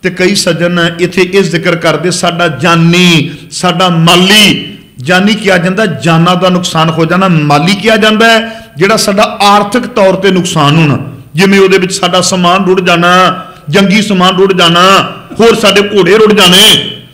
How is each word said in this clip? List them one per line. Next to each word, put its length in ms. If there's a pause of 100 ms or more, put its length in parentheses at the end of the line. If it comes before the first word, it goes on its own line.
ਤੇ 80
ਕਈ 260
ਸੱਜਣ 440 (200)
ਇੱਥੇ 340
ਇਹ 100
ਜ਼ਿਕਰ 320
ਕਰਦੇ, 360
"ਸਾਡਾ 360
ਜਾਨੀ, 840 (200)
ਸਾਡਾ 380
ਮਾਲੀ।" 880 (200)
ਜਾਨੀ 380
ਕਿਹਾ 220
ਜਾਂਦਾ, 280
ਜਾਨਾਂ 500
ਦਾ 140
ਨੁਕਸਾਨ 400
ਹੋ 160
ਜਾਣਾ, 220
ਮਾਲੀ 480
ਕਿਹਾ 220
ਜਾਂਦਾ 320
ਹੈ, 360 (120)
ਜਿਹੜਾ 200
ਸਾਡਾ 440
ਆਰਥਿਕ 460
ਤੌਰ 260
ਤੇ 180
ਨੁਕਸਾਨ 440
ਹੋਣਾ, 360 (240)
ਜਿਵੇਂ 240
ਉਹਦੇ 180
ਵਿੱਚ 160
ਸਾਡਾ 280
ਸਮਾਨ 440
ਰੁੜ 160
ਜਾਣਾ, 600 (260)
ਜੰਗੀ 320
ਸਮਾਨ 360
ਰੁੜ 160
ਜਾਣਾ, 600 (260)
ਹੋਰ 160
ਸਾਡੇ 260
ਘੋੜੇ 360
ਰੁੜ 160
ਜਾਣੇ। 580 (220)